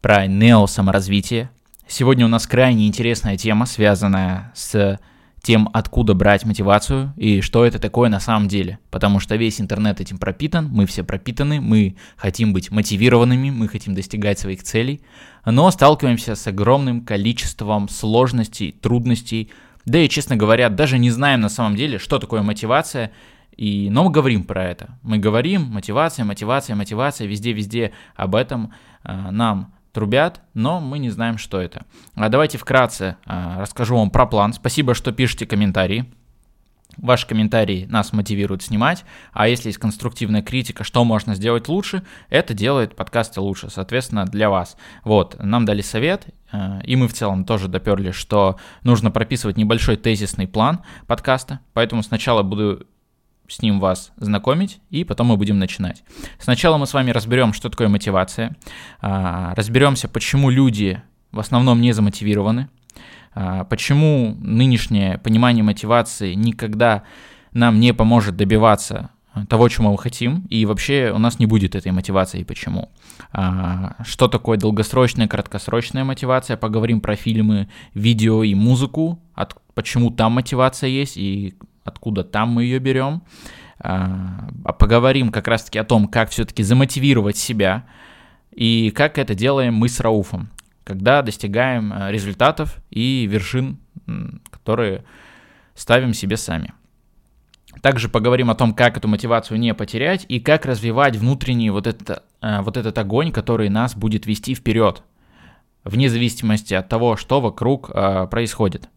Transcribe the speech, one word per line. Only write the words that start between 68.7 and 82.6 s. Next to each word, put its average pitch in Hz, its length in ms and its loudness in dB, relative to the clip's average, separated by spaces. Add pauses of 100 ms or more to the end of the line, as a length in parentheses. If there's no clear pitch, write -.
а, 104 120 -6
того, 117 240 4
чего 110 220 2
мы 101 60 2
хотим, 131 520 -4
и 110 160 2
вообще 117 480 0
у 101 60 0
нас 117 200 2
не 117 60 4
будет 104 300 2
этой 95 160 -4
мотивации, 92 500 0
и - 20 -6
почему. - 480 -8 (400)
А, 92 720 -2
что - 240 0
такое 113 300 0
долгосрочная, 110 720 0
краткосрочная 117 760 -4
мотивация, 127 540 -2
поговорим 110 440 0
про 104 140 -2
фильмы, 107 540 0 (240)
видео 110 500 2
и 104 120 2
музыку, 135 640 2 (160)
от-, - 200 -8 (180)
почему - 360 0
там 113 240 0
мотивация 127 560 0
есть 139 280 -4
и 98 380 -6 (280)
откуда - 400 -6
там 110 260 -2
мы 120 140 0